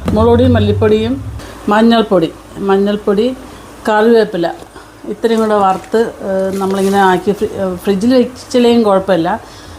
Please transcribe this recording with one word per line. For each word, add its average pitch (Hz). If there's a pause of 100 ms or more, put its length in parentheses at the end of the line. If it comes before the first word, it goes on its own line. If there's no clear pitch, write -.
(160)
മുളക് 226
പൊടിയും 247
മല്ലിപ്പൊടിയും 220 (600)
മഞ്ഞൾപ്പൊടി, 214 (400)
മഞ്ഞൾപ്പൊടി, 208 (640)
കറിവേപ്പില 214 (680)
ഇത്രയും 226
കൂടെ 214
വറുത്ത്, 190 (280)
ഏ, 196 (300)
നമ്മളിങ്ങനെ 196 (120)
ആക്കി 180
ഫ്രി-, 214
ഏ, 190 (180)
ഫ്രിഡ്ജിൽ 202 (100)
വെച്ചില്ലെങ്കിലും 240
കുഴപ്പമില്ല, 190 (480)